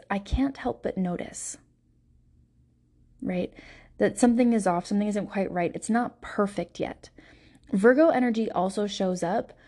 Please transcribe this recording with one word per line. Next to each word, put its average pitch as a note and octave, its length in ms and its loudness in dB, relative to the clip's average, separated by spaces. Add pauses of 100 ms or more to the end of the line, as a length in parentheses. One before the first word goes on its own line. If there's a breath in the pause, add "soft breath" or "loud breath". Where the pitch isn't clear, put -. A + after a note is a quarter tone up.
"I G#3 80 -2
can't C4 400 -2
help - 240 -6
but - 160 -4
notice." - 600 -6 (1600)
Right? F3+ 320 -4 (460 loud breath)
That G#3 180 2
something A#3+ 360 4
is G#3 120 2
off, F3+ 220 0
something G#3 200 0
isn't G3+ 200 -2
quite G3 240 -4
right. F3 240 -2
It's - 160 -6
not A#3+ 300 -2
perfect - 580 -4
yet. - 320 -8 (600 loud breath)
Virgo B3+ 380 6
energy A#3 400 2
also F#3+ 380 -2
shows F#3 340 -2
up G3+ 320 -2 (140 soft breath)